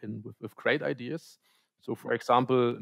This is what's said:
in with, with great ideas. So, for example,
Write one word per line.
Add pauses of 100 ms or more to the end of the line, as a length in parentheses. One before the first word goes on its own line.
in
with,
with
great
ideas. (420)
So,
for
example,